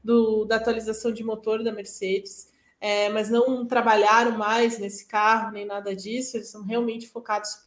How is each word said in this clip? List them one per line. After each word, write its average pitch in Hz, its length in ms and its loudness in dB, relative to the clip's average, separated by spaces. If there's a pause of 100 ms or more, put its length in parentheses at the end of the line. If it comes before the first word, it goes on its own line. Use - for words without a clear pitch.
do, 220 400 4
da 220 120 0
atualização 220 540 -2
de 220 140 -6
motor 220 400 -4
da 226 80 -2
Mercedes, 196 760 -6 (320)
é, 208 280 0
mas 214 200 -2
não 240 380 2
trabalharam 226 720 4
mais 226 400 2
nesse 202 280 -8
carro, 214 440 2
nem 208 140 -10
nada 202 320 -6
disso, 233 400 -6
eles 214 120 -8
são 214 140 -18
realmente 226 460 -4
focados 214 460 -6 (120)